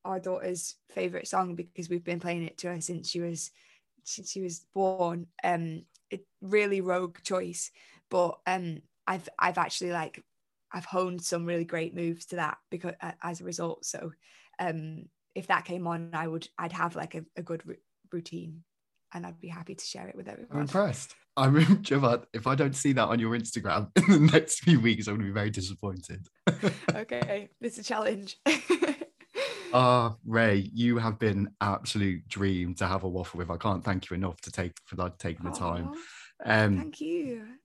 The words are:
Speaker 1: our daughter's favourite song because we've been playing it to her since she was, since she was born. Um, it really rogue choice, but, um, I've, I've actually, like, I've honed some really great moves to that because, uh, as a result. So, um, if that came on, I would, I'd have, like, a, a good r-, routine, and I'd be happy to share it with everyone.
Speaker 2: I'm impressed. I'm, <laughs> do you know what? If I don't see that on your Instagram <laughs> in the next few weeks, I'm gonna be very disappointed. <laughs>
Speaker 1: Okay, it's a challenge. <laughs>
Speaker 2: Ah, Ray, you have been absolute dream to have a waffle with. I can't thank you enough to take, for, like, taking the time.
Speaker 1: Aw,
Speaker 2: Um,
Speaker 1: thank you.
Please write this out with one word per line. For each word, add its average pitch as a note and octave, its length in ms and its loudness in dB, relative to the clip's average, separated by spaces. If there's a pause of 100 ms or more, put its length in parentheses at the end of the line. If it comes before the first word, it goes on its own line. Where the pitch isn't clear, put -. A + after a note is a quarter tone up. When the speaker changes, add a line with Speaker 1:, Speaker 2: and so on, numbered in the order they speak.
Speaker 1:
our F#3+ 160 -4
daughter's F3+ 560 -4 (140)
favourite F3+ 400 -4
song F#3 260 0
because E3+ 340 -10
we've F3 140 -4
been E3+ 160 -4
playing F3 240 -4
it - 160 -10
to F3+ 80 -8
her F3 140 -6
since E3+ 280 -6
she E3+ 120 -4
was, E3+ 300 -6 (520)
since - 280 -10
she G3 100 -6
was E3+ 320 -8
born. F3+ 540 0 (180)
Um, E3 380 -2 (260)
it - 160 -10 (160)
really G3+ 400 2
rogue F3+ 420 -2
choice, F3+ 480 -4 (380)
but, F3 360 2
um, F3 360 -2 (260)
I've, F#3 220 -4 (100)
I've F3+ 180 2
actually, F3 360 -2
like, E3 280 -6 (520)
I've F3 120 -8
honed F3+ 380 -2
some E3+ 220 -2
really E3+ 200 0
great E3+ 300 -6
moves E3+ 320 -4
to F3+ 80 -10
that E3 220 -2 (120)
because, F3 320 -6
uh, E3+ 120 -8 (100)
as F3 160 -6
a F3 60 -14
result. E3+ 400 -6
So, - 260 -8 (480)
um, D#3+ 460 -6 (280)
if F#3 140 -8
that F3 180 2
came F3 220 -6
on, E3 260 -6
I D#3+ 140 -4
would, E3 200 -6 (100)
I'd E3+ 160 -8
have, E3+ 240 -2
like, D#3 180 -10
a, D#3+ 80 -10 (140)
a E3+ 40 -10
good E3 260 -10
r-, - 80 -12 (360)
routine, E3+ 520 -10 (480)
and F3 140 -10
I'd E3+ 160 -14
be F3+ 60 -14
happy E3+ 260 -12
to F#3+ 120 -14
share F#3 220 -10
it - 80 -14
with F#3+ 120 -14
everyone. - 280 -14
Speaker 2:
I'm D3 60 0
impressed. D3 540 -2 (200)
I'm, C3+ 180 6
<laughs> E3+ 280 8
do - 140 0
you C#3 60 6
know B2+ 60 6
what? A#2 260 4
If A2 120 -6
I C3 80 4
don't C#3 220 2
see C#3 180 4
that A#2 140 6
on A#2 120 2
your A2+ 180 2
Instagram G#2 560 -2
<laughs> - 20 0
in E3 320 10
the D#3+ 40 10
next - 280 4
few D#3+ 200 8
weeks, A2 280 4
I'm G#2 80 -2
gonna A2 120 0
be G2 60 -4
very G#2+ 180 0
disappointed. F#2+ 760 -8 (200)
<laughs> E3+ 120 0 (360)
Speaker 1:
Okay, G#3 540 -4 (120)
it's A#3 180 -6
a G#3 40 -14
challenge. G#3+ 580 -4
<laughs> - 40 -8 (1300)
Speaker 2:
Ah, B2 440 6 (100)
Ray, A2 480 4
you A#2+ 240 4
have A2+ 220 0
been G2+ 300 2 (120)
absolute G2 680 0
dream F#2 480 0
to F#2+ 120 0
have F#2 160 0
a F#2+ 60 -2
waffle F2 280 -4
with. F2 140 -4
I E2+ 60 -4
can't F#2 260 0
thank F#2 260 -2
you F2+ 60 -4
enough F#2 260 -4
to - 100 -14
take, F2 220 -4 (120)
for, F2+ 100 -12
like, F2+ 240 -4
taking E2+ 260 -6
the F2 60 -4
time. E2+ 380 -2
Speaker 1:
Aw, C#4+ 40 -8 (500)
Speaker 2:
Um, G#2+ 340 6
Speaker 1:
thank - 240 -6
you. B3 440 -4 (200)